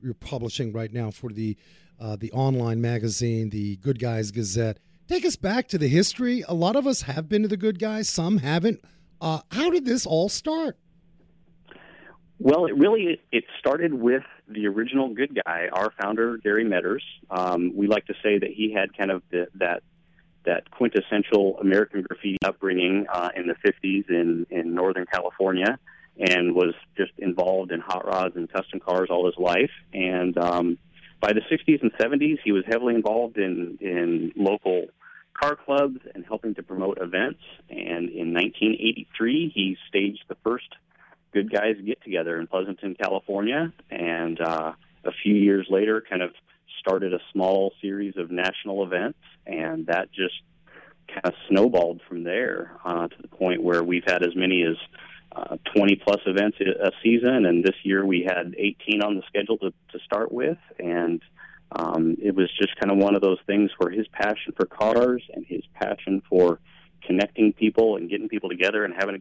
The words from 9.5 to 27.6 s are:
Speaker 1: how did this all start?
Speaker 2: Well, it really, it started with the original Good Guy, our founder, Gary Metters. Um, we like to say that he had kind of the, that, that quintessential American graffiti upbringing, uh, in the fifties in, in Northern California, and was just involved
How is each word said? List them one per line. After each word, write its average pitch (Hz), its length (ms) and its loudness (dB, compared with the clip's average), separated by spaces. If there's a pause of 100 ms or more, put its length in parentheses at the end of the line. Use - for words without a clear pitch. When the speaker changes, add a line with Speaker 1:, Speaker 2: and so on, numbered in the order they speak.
Speaker 1:
how 294 180 0
did 320 160 2
this 247 180 0
all 160 240 2
start? 311 480 -4 (1600)
Speaker 2:
Well, 160 280 6
it - 100 -2
really, 185 440 4 (100)
it 117 140 0 (140)
started 156 360 0
with 123 300 2 (240)
the 107 180 -4
original 117 480 -2
Good 131 320 -4
Guy, 85 260 -4
our 101 200 -2 (100)
founder, 110 340 -2
Gary 110 280 0
Metters. 98 380 0 (280)
Um, 90 440 0
we 101 120 2
like 104 200 2
to 104 160 -6
say 104 160 4
that 95 120 -4
he 107 220 -2
had 101 260 -2
kind 98 140 0
of 92 180 -4
the, 87 240 -2
that, 90 280 -2 (640)
that 87 280 -2
quintessential 101 880 2
American 98 420 2
graffiti 95 420 -6
upbringing, 95 680 0
uh, 87 220 -2
in 90 100 -6
the 85 80 -2 (100)
fifties 98 440 0
in, 85 420 0
in 85 240 -4
Northern 92 320 0
California, 95 720 0 (400)
and 90 380 2
was 87 180 4 (220)
just 95 220 -2
involved 92 520 0